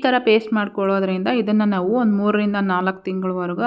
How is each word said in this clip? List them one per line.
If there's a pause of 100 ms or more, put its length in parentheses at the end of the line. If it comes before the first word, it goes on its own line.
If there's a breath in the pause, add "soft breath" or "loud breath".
ಥರ (120)
ಪೇಸ್ಟ್
ಮಾಡ್ಕೊಳ್ಳೋದ್ರಿಂದ (120)
ಇದನ್ನು (100)
ನಾವು (120)
ಒಂದು
ಮೂರರಿಂದ (140)
ನಾಲ್ಕು
ತಿಂಗಳವರೆಗೂ